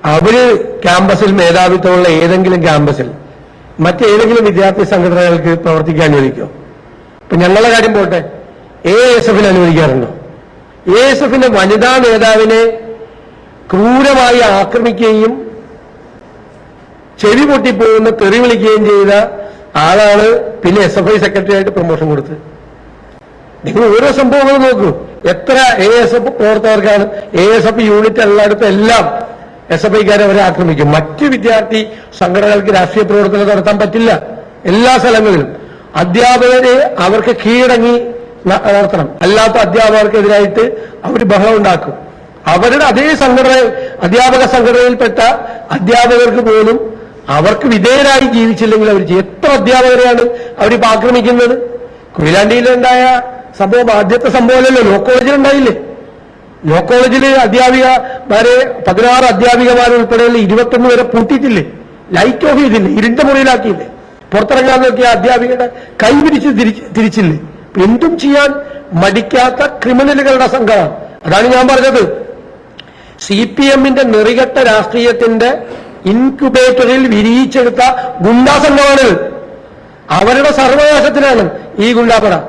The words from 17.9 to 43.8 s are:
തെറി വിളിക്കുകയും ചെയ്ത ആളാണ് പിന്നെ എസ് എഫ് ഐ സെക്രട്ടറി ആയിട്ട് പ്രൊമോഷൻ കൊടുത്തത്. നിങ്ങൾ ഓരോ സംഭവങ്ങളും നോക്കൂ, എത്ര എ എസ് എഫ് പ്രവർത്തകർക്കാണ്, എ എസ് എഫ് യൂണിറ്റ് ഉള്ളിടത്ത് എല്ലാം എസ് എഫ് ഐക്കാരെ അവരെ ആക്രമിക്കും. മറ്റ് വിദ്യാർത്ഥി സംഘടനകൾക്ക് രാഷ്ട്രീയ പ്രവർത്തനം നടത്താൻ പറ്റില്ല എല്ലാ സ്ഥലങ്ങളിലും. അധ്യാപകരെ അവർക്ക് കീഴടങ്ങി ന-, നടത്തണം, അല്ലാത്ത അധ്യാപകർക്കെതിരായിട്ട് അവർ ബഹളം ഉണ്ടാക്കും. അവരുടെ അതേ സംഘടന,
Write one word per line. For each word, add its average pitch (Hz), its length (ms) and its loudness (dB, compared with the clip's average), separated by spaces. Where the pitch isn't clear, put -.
തെറി 208 280 0
വിളിക്കുകയും 220 480 2
ചെയ്ത 202 260 2
ആളാണ് 208 640 2
പിന്നെ 185 200 0
എസ് 180 160 -2
എഫ് 196 160 0
ഐ 214 40 0
സെക്രട്ടറി 202 360 -2
ആയിട്ട് 196 160 -2
പ്രൊമോഷൻ 160 400 -4
കൊടുത്തത്. 147 260 -6
നിങ്ങൾ 196 220 0
ഓരോ 233 260 2
സംഭവങ്ങളും 269 500 2
നോക്കൂ, 208 380 0
എത്ര 185 240 -4
എ 196 100 2
എസ് 233 260 2
എഫ് 240 100 0
പ്രവർത്തകർക്കാണ്, 208 840 0
എ 180 80 0
എസ് 208 240 2
എഫ് 220 120 -2
യൂണിറ്റ് 214 420 0
ഉള്ളിടത്ത് 208 440 0
എല്ലാം 208 680 -2
എസ് 160 120 -4
എഫ് 208 180 0
ഐക്കാരെ 208 200 2
അവരെ 196 180 2
ആക്രമിക്കും. 160 500 0
മറ്റ് 156 320 -4
വിദ്യാർത്ഥി 220 640 -2
സംഘടനകൾക്ക് 202 560 0
രാഷ്ട്രീയ 185 300 0
പ്രവർത്തനം 202 440 0
നടത്താൻ 202 300 0
പറ്റില്ല 208 440 0
എല്ലാ 240 340 2
സ്ഥലങ്ങളിലും. 214 580 0
അധ്യാപകരെ 247 1040 2
അവർക്ക് 208 380 -2
കീഴടങ്ങി 240 760 0
ന-, 202 280 0
നടത്തണം, 196 340 -2
അല്ലാത്ത 220 300 0
അധ്യാപകർക്കെതിരായിട്ട് 214 1200 0
അവർ 233 200 -4
ബഹളം 202 320 2
ഉണ്ടാക്കും. 190 360 -2
അവരുടെ 240 380 0
അതേ 277 300 0
സംഘടന, 262 580 2